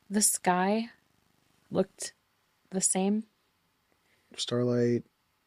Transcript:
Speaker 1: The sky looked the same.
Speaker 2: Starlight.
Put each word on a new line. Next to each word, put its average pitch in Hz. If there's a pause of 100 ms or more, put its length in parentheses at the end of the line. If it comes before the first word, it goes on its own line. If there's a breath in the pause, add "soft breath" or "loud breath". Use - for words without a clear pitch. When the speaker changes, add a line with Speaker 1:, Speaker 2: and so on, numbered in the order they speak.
Speaker 1:
The 208
sky 196 (800)
looked - (560)
the 190
same. 202 (1120)
Speaker 2:
Starlight. 120 (440)